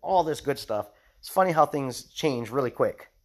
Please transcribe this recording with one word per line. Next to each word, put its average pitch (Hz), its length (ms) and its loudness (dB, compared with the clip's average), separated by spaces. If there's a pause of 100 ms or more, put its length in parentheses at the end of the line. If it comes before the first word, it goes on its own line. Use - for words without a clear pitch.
all 175 240 2
this 156 160 -4
good 139 180 -2
stuff. 104 320 -6 (280)
It's - 100 -18
funny 190 240 2
how 151 140 6
things 135 380 -4
change 120 440 -4
really 123 220 -2
quick, - 400 -2 (140)